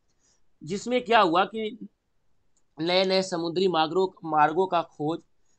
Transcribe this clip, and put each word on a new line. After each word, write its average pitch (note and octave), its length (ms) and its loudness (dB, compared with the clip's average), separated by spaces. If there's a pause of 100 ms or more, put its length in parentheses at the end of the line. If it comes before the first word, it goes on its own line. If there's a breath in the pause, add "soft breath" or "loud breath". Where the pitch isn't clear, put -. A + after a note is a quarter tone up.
(640)
जिसमें A3 420 -4
क्या A3+ 140 4
हुआ F#3 260 4
कि G#3+ 420 -8 (920)
नए-नए F#3+ 420 2
समुद्री F3 460 -2
मार्गों, E3 640 -2
मार्गों D#3 380 2
का E3+ 140 -2
खोज, D#3+ 380 -6 (400)